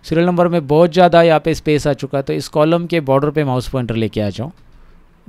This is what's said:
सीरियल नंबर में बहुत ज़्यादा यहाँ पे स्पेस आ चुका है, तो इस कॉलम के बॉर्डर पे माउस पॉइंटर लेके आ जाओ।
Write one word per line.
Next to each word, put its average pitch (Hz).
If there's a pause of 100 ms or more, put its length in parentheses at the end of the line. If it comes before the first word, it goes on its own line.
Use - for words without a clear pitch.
सीरियल 170
नंबर 175
में 165
बहुत 156
ज़्यादा 170
यहाँ 160
पे 160
स्पेस 151
आ 143
चुका 135
है, 139
तो 151
इस 147
कॉलम 165
के 170
बॉर्डर 139
पे 147
माउस 127
पॉइंटर 120
लेके 110
आ 104
जाओ। 113 (760)